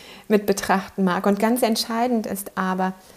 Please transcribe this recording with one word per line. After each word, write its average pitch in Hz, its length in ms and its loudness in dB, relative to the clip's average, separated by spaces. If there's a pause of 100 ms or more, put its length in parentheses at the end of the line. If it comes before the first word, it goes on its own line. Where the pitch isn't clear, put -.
(280)
mit 208 200 2
betrachten 196 560 0
mag. 185 240 2
Und 202 100 4
ganz 226 240 2
entscheidend 226 640 0
ist - 300 -8
aber, 185 380 -2 (240)